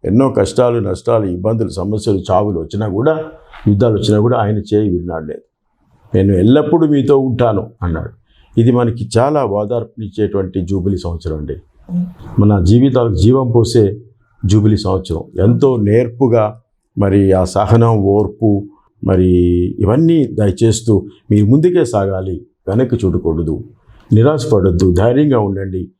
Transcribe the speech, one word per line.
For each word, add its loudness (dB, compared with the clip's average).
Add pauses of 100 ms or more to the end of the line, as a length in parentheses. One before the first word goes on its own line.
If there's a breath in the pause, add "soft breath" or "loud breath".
ఎన్నో 2
కష్టాలు, 0
నష్టాలు, -2
ఇబ్బందులు, -4
సమస్యలు, -4
చావులు 0
వచ్చినా -6
కూడా -2 (440)
యుద్ధాలు 2
వచ్చినా 0
కూడా 0
ఆయన -2
చేయి -2
విడినాడలేదు. -8 (760)
"నేను 2
ఎల్లప్పుడూ 2
మీతో 2
ఉంటాను" -2 (120)
అన్నాడు. -6 (500)
ఇది 4
మనకి -2 (100)
చాలా 0
ఓదార్పునిచ్చేటువంటి -4
జూబిలీ -2
సంవత్సరం -8
అండి. -8 (840)
మన 2
జీవితాలకు 2
జీవం 2
పోసే 2 (500)
జూబిలీ 2
సంవత్సరం. -4 (200)
ఎంతో 2
నేర్పుగా 0 (380)
మరి 2
ఆ 2
సహనం, 2
ఓర్పు, 0 (380 loud breath)
మరి 2 (500)
ఇవన్నీ 2
దయచేస్తూ 0 (240 loud breath)
మీరు 4
ముందుకే 2
సాగాలి, -4 (220)
వెనక్కి 0
చూడకూడదు, -2 (480 soft breath)
నిరాశపడొద్దు, 2
ధైర్యంగా 2
ఉండండి -6